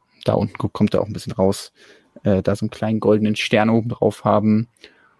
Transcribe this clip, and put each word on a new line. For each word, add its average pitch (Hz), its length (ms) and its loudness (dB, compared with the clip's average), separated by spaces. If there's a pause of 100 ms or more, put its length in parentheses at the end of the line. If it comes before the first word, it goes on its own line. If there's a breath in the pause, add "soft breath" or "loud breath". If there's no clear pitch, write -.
(240)
da 104 100 2
unten - 240 -2
gu-, - 100 -4
kommt - 260 0
er - 60 2
auch - 60 -2
ein 110 60 -10
bisschen - 200 -10
raus, - 400 -2 (500 soft breath)
äh, 95 200 2
da 98 120 0
so 104 100 -6
einen 107 60 -4
kleinen 110 300 -4
goldenen 107 360 2
Stern 110 340 0
oben 113 180 0
drauf - 360 -2
haben. 107 440 2 (520 soft breath)